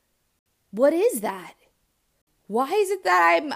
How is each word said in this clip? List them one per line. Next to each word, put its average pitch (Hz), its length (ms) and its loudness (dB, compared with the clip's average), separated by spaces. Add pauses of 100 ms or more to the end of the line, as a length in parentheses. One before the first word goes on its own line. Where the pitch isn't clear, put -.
(720)
What 262 220 2
is 349 280 0
that? 190 320 -10 (960)
Why 247 240 -2
is 403 200 0
it 381 120 -6
that 349 320 4
I'm, 302 200 -4